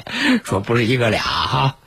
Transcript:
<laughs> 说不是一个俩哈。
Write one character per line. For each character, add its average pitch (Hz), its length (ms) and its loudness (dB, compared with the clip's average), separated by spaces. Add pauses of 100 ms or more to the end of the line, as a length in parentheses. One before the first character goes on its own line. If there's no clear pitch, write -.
<laughs> 254 400 0
说 95 140 0
不 117 180 0
是 120 80 2
一 127 120 2
个 120 120 2
俩 101 140 0
哈。 135 640 0